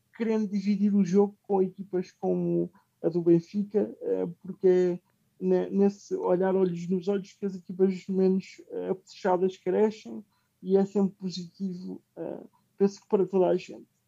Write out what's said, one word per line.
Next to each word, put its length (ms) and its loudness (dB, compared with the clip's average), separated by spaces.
querendo 300 0
dividir 480 0
o 80 6
jogo 400 2
com 180 0
equipas 500 -4
como 600 -2
a 60 2
do 120 -2
Benfica, 800 0
eh, 260 -2
porque 260 -2
é 320 2
ne-, 300 0
nesse 460 0
olhar 400 0
olhos 320 0
nos 200 -2
olhos 260 -4
que 120 -10
as 100 -6
equipas 520 -2
menos, 600 0
eh, 200 -6
apetrechadas 680 -2
crescem, 680 -2
e 140 2
é 80 4
sempre 320 0
positivo, 840 -10
eh, 280 -10
penso 240 0
que 60 -20
para 180 2
toda 220 2
a 100 2
gente. 280 -12